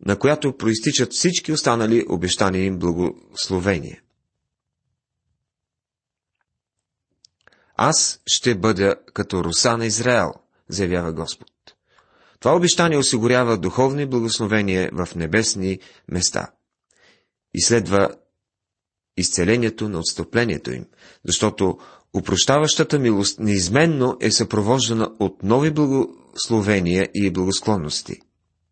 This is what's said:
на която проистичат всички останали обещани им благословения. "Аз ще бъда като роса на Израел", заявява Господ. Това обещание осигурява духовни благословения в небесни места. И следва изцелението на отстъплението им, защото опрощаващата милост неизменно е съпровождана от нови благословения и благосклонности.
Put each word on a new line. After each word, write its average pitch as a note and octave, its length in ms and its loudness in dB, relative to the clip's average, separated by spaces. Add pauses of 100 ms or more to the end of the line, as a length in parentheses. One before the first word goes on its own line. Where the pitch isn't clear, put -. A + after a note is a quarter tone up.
на G2 180 -2
която C#3+ 380 0
проистичат A2+ 560 -2
всички F3 400 -2
останали A#2 560 2
обещани F#2 500 0
им F#2+ 200 -2
благословения. F2 1200 -4 (3750)
"Аз - 520 0
ще - 280 0
бъда G2 400 2 (200)
като F#2+ 300 -2
роса G2 320 0
на A#2 100 -4
Израел", A2+ 460 0 (360)
заявява F2 440 -2
Господ. - 360 -10 (920)
Това C#3 160 4
обещание E3+ 420 2
осигурява A#2+ 600 2
духовни C3 480 0
благословения G#2+ 840 0
в F2+ 220 -4
небесни F#2 640 -2 (300)
места. - 440 -4 (1000)
И E2 80 -2
следва G2 540 2 (1000)
изцелението G#2+ 720 0
на F#2+ 100 -6
отстъплението F2 720 -4
им, B1+ 140 -10 (380)
защото F#2 540 0 (360)
опрощаващата C3+ 840 2
милост G#2+ 400 0
неизменно B2 840 2
е A2 100 2
съпровождана A2 880 0
от F#2+ 240 -2
нови B2+ 280 2
благословения G#2 1400 0
и G2+ 160 0
благосклонности. F#2 880 -4 (520)